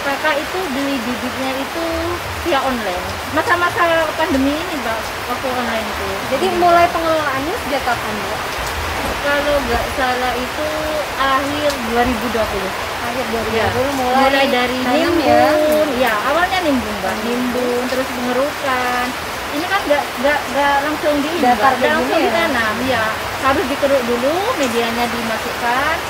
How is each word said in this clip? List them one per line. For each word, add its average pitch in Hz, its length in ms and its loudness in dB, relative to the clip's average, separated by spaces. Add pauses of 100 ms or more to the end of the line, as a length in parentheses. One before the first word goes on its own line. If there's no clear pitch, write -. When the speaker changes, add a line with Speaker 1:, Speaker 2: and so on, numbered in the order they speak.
Speaker 1:
Kakak 277 320 0
itu 311 220 -4 (180)
beli 277 240 -2
bibitnya 240 500 -4 (140)
itu 330 220 -4 (580)
via 320 160 2
online. 214 460 -2 (260)
Masa-masa 349 500 2 (380)
pandemi 285 320 2
ini, 339 240 -4
Mbak, 226 240 -4 (320)
waktu 262 240 -4
online 226 320 -2
itu. 202 200 -4 (280)
Speaker 2:
Jadi 330 160 0
Speaker 1:
Iya. 349 80 2
Speaker 2:
mulai 339 320 6
pengelolaannya 311 640 0 (120)
sejak 262 220 -2
kapan, 220 320 -2
Mbak? 196 200 -4 (840)
Speaker 1:
Kalau 285 380 2
nggak 233 200 0 (120)
salah 254 420 0
itu 277 300 -4 (500)
akhir 277 520 2 (180)
dua 233 160 2
ribu 240 260 0
dua 220 160 0
puluh. 190 260 -4 (380)
Speaker 2:
Akhir 247 160 -2
Speaker 1:
Iya. 226 60 -6
Speaker 2:
dua 226 100 0
ribu 220 160 -2
dua 208 160 2
puluh 262 240 0
mulai 254 240 2
Speaker 1:
Mulai 277 320 4
dari 247 320 0
Speaker 2:
tanam, 254 80 2
Speaker 1:
nimbun. 330 320 2
Speaker 2:
ya? 247 240 6 (480)
Speaker 1:
Iya, 240 160 2 (160)
awalnya 359 320 2
nimbun, 240 400 0
Mbak. 190 80 -2
Speaker 2:
Hmm. 214 160 -4
Speaker 1:
Nimbun, 247 640 0
terus 262 160 0
pengerukan. 247 1000 -2 (500)
Ini 330 160 -2
kan 392 160 2
nggak, 285 160 4 (160)
nggak, 277 200 2 (120)
nggak 285 320 4
langsung 302 300 0 (100)
di 294 80 -2
ini, 339 80 -2
Speaker 2:
Datar 247 160 6
Speaker 1:
Mbak. - 0 -
Nggak 262 240 4
Speaker 2:
kayak 294 160 4
Speaker 1:
langsung 254 160 0
Speaker 2:
gini, 330 80 4
ya? 359 80 4
Speaker 1:
ditanam, 247 560 0
ya. 247 200 0 (420)
Harus 277 260 4
dikeruk 277 320 2
dulu, 240 300 0 (260)
medianya 233 480 0
dimasukkan 240 880 -2 (140)